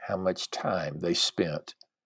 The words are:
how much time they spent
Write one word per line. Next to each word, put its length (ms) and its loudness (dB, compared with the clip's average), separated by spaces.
how 100 0
much 340 0
time 500 -2
they 140 2
spent 600 0